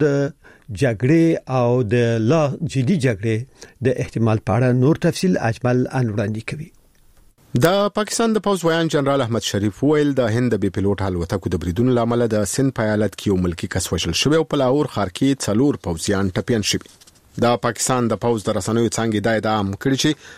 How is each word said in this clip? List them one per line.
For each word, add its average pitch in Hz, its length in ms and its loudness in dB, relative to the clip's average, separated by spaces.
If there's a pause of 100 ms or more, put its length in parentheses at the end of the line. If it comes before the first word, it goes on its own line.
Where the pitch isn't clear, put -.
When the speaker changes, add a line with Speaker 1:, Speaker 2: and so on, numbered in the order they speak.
Speaker 1:
د 143 120 2 (600)
جګړې 131 460 2 (320)
او 123 340 2
د 117 380 2
لا 165 100 4 (320)
جدي 135 320 0
جګړې 110 340 0 (500)
د 127 160 0
احتمال 113 440 0
په 98 80 0
اړه 123 240 2
نور 147 240 2
تفصیل 180 340 0 (120)
اجمل 123 340 0 (140)
ان 127 140 0
وړاندې 107 380 -4
کوي. 151 200 -10 (960)
Speaker 2:
د 175 100 4 (220)
پاکستان 220 400 0
د 202 80 -2
پوځ 190 220 0
ویان 165 260 2
جنرال 139 320 2
احمد 110 240 -2
شریف 104 340 -2
وویل، 147 260 4 (120)
د 113 160 2
هند 123 160 2
د 98 100 0
بې 98 140 -2
پیلوټ 98 320 0
الوتکو 90 440 -4
د 87 120 -2
بریدونو 117 320 0
له 117 100 0
امله 117 260 0
د 104 200 0
سند 135 260 0
په 110 80 0
ایالت 107 320 0
کې - 140 -4
یو 92 100 2
ملکي 87 320 -4
کس - 160 -4
وژل 85 300 -2
شوی 151 180 2
او 156 140 -2
په 147 100 0
لاهور 131 320 0
ښار 98 220 -2
کې 135 280 0
څلور 113 400 2
پوځیان 95 540 -2
ټپیان 110 320 0
شوي. - 200 -6 (540)
د 120 100 4 (120)
پاکستان 120 460 0
د 104 120 -4
پوځ 117 240 0
د 104 100 -2
رسنیو 110 360 0
څانګې 113 240 0 (100)
دا 110 140 2
ادعا 110 180 0
هم 98 100 -2 (120)
کړې 135 200 0
چې 196 60 2 (280)